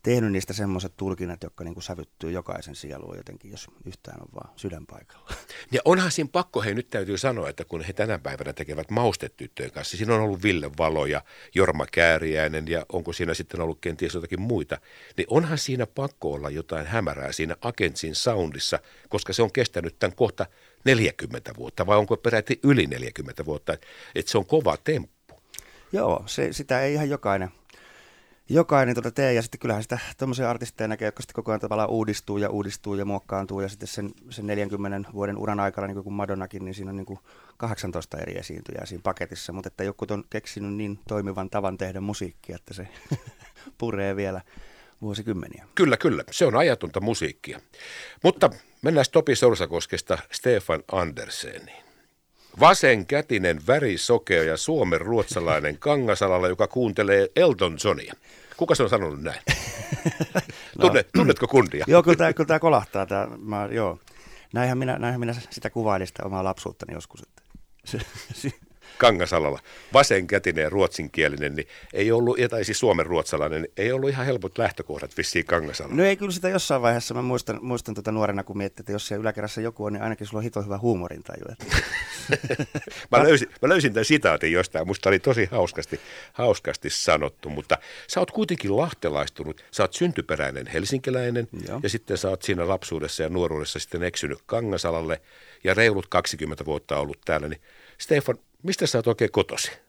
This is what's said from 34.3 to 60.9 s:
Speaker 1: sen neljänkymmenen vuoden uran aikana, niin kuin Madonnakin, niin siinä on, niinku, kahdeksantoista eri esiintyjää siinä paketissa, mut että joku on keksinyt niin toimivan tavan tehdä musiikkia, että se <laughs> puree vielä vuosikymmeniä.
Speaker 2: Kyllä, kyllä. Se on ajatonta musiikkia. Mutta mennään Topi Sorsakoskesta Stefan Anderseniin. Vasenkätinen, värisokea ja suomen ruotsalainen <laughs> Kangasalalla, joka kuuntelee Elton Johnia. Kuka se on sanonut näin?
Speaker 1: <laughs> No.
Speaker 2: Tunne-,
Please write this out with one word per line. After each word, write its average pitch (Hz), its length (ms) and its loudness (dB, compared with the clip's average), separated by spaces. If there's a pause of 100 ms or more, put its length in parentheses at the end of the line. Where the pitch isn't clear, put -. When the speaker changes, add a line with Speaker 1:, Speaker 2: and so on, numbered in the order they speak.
Speaker 1:
sen 107 160 -12
neljänkymmenen 101 640 -4
vuoden 101 260 -4
uran 104 220 -2
aikana, 98 260 -2
niin 98 180 -8
kuin 101 100 -8
Madonnakin, 95 500 -6
niin 95 100 -10
siinä 98 160 -10
on, 98 60 -10
niinku, 95 220 -12 (380)
kahdeksantoista 92 640 -6
eri 92 200 -8
esiintyjää - 480 -12
siinä 87 160 -12
paketissa, 87 500 -6
mut 95 140 -10
että 95 180 -8
joku 101 260 -6
on 101 200 -4
keksinyt 101 440 -8
niin 101 240 -6 (100)
toimivan 98 420 -4
tavan 95 280 -2
tehdä 95 220 -6
musiikkia, 95 560 -8
että - 180 -18
se 92 140 -12 (220)
<laughs> - 680 -12
puree 98 380 -2
vielä 95 240 -4 (600)
vuosikymmeniä. 104 720 -6
Speaker 2:
Kyllä, 143 220 6
kyllä. 113 340 0
Se - 160 4
on 113 100 4
ajatonta 117 440 2
musiikkia. 85 600 -4 (640)
Mutta 185 280 6 (320)
mennään 147 300 4
Topi 143 240 4
Sorsakoskesta 87 840 2 (140)
Stefan 98 500 0 (100)
Anderseniin. - 920 -6 (760)
Vasenkätinen, 113 1080 6
värisokea 113 760 4
ja 80 140 2
suomen 135 440 2
ruotsalainen 82 840 0
<laughs> 147 60 0
Kangasalalla, 101 600 2
joka 92 180 2
kuuntelee 101 720 4
Elton 101 480 4
Johnia. 87 300 0 (420)
Kuka 165 180 4
se 135 80 4
on 104 80 4
sanonut 80 320 0
näin? 78 240 -6
Speaker 1:
<laughs> - 60 2 (1300)
No. - 80 6
Speaker 2:
Tunne-, - 180 6 (120)